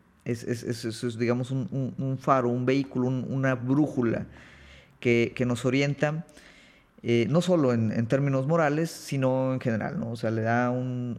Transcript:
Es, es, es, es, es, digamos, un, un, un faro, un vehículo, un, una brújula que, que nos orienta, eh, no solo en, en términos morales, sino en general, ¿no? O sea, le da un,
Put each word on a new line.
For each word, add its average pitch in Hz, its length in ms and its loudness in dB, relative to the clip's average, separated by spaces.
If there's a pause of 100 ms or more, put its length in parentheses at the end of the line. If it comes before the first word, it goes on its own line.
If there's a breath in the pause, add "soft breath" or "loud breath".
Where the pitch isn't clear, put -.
(240)
Es, 120 200 -4
es, 117 180 -4
es, 117 240 -6
es, 110 180 -8
es, 120 140 -4
digamos, 120 320 0
un, 131 220 -2
un, 131 260 -4
un 131 220 -2
faro, 131 300 2
un 123 140 0
vehículo, 131 440 0
un, 131 200 -2
una 131 280 0
brújula 131 720 0 (720 loud breath)
que, 120 360 2
que 123 120 -2
nos 123 180 -2
orienta, 143 640 0 (720 loud breath)
eh, 117 260 2
no 151 140 4
solo 165 320 4
en, 113 180 2
en 113 140 0
términos 135 400 0
morales, 160 460 2
sino 131 640 0
en 127 40 -4
general, 117 400 -2
¿no? 113 120 -4
O 120 40 -6
sea, 113 140 -4
le 110 140 -2
da 120 260 2
un, 123 500 -4